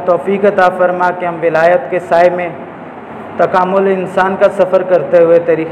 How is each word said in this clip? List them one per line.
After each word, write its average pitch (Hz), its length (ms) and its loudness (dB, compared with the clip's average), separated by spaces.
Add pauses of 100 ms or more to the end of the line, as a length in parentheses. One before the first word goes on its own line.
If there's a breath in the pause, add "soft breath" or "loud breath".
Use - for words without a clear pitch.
توفیق 190 400 0
عطا 190 320 4
فرما 180 320 0 (100)
کہ 180 60 -6
ہم 170 160 -6
ولایت 170 480 2
کے 180 100 -2
سائے 175 300 2
میں 180 200 -4 (880)
تکامل 185 540 0
انسان 185 480 -2
کا 196 100 4
سفر 185 340 0
کرتے 170 400 2
ہوئے 165 160 4
تیری 160 320 -2